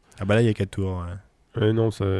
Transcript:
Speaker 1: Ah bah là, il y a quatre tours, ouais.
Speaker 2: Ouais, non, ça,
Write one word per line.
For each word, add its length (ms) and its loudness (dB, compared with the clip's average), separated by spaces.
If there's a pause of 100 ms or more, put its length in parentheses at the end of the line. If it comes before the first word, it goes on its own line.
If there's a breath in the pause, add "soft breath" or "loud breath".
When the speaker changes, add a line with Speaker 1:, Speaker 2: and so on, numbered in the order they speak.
(200)
Speaker 1:
Ah 40 -8
bah 120 2
là, 60 4
il 40 4
y 20 4
a 60 2
quatre 160 -4
tours, 280 -4 (580)
ouais. 60 -4
Speaker 2:
Ouais, 100 4
non, 180 2
ça, 140 -4 (160)